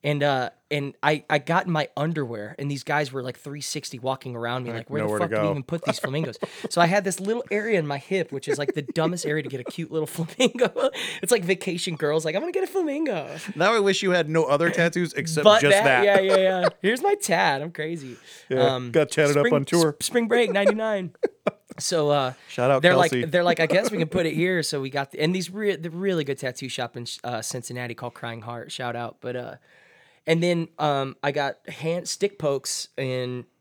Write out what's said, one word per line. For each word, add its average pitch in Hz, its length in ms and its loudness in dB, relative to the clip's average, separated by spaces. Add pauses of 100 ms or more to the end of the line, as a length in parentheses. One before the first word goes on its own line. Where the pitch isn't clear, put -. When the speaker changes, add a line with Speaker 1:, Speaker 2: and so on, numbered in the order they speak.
Speaker 1:
And, 147 180 0
uh, 135 280 0 (200)
and 143 320 -4
I, 151 260 2
I 151 120 2
got 180 260 0
in 175 60 -2
my 156 240 0
underwear, 139 600 -4
and 143 140 -6
these 139 140 -6
guys 147 260 0
were, 135 100 -6
like, 127 160 -8
three 143 240 -12
sixty 139 380 -8
walking 131 380 -4
around 120 260 -4
me, 120 80 -6
Speaker 2:
Like, 117 80 -6
Speaker 1:
like, 113 120 -12
"Where 135 100 -4
the 107 80 -2
Speaker 2:
nowhere 107 100 -2
to 104 60 0
Speaker 1:
fuck - 100 -4
do 107 60 2
we - 60 2
Speaker 2:
go. - 40 2
Speaker 1:
even 143 140 -2
put 170 180 -6
these - 160 -2
Speaker 2:
<laughs> - 60 -6
Speaker 1:
flamingos?" 143 340 -4 (320)
So 170 100 0
I 170 60 6
had 196 160 2
this 185 160 -4
little 220 320 -2
area 208 300 0
in 151 80 -2
my 143 100 -4
hip, 185 320 -4
which 139 160 -8
is, 143 120 0
like, 147 160 -2
the 151 80 -4
dumbest 165 440 -2
area 151 160 0
to 131 60 -8
get 131 100 -8
a 123 60 -10
cute - 260 -8
little 156 160 -2
<laughs> - 100 -12
flamingo. 240 540 2 (500)
It's 196 120 0
like 220 100 2
vacation 175 540 -2
girls, 151 280 0
like, 156 120 -2
"I'm 226 60 -2
gonna 349 100 -6
get 381 100 0
a 359 60 -4
flamingo." 277 680 -4 (180)
Speaker 2:
Now 196 180 4
I 226 60 4
wish 196 240 2
you 185 80 2
had 165 180 2
no 160 140 4
other 147 260 4
tattoos 170 440 0
except 160 280 -2
Speaker 1:
But 214 200 8
Speaker 2:
just 147 200 8
Speaker 1:
that, 220 220 6
Speaker 2:
that. - 0 -
Speaker 1:
yeah, 202 160 6
yeah, 190 220 4 (200)
yeah. 175 60 4 (120)
Here's 233 220 0
my 403 140 2
tat. 170 440 2
I'm 165 120 -8
crazy. 151 440 -8 (320)
Speaker 2:
Yeah, 127 280 4
Speaker 1:
Um, 123 160 -6
Speaker 2:
got 151 180 4
tatted 147 260 4
up 143 100 4
Speaker 1:
spring, 151 80 4
Speaker 2:
on 139 100 2
tour. 160 360 4
Speaker 1:
s-, - 60 -6
spring 233 220 0
break 240 240 2
ninety-nine. 208 640 0
Speaker 2:
<laughs> - 60 -6 (580)
Speaker 1:
So, 151 300 0
uh, 135 220 2 (160)
Speaker 2:
Shout 127 240 2
out 131 100 4
Speaker 1:
they're 175 100 8
Speaker 2:
Kelsey. 165 300 4
Speaker 1:
like, 156 80 -2
they're 175 140 2
like, 175 160 2
"I 165 60 4
guess 190 260 2
we 202 60 -2
can 160 100 0
Speaker 2:
<laughs> 185 100 -4
Speaker 1:
put 170 80 2
it 156 80 -2
here." 170 300 0
So 143 160 -4
we 135 100 -6
got 139 220 -4
the, 143 80 -10
and 160 120 2
these 185 160 -2
re-, 196 280 -2
the 160 140 -8
really 175 340 -2
good 135 140 -4
tattoo 131 300 -8
shop 123 280 -6
in, 120 100 -10 (160)
uh, 120 180 -6
Cincinnati 123 540 -8
called 123 200 -12
Crying 117 280 -10
Heart. 120 300 -12
Shout 120 240 -6
out. 117 240 -10
But, 123 160 -8
uh, 120 180 -10 (720)
and 165 160 2
then, 170 260 0 (120)
um, 139 420 0
I 143 80 0
got 139 260 -4 (120)
hand 165 400 -6
stick - 280 -2
pokes - 600 -2
in 127 480 -4 (160)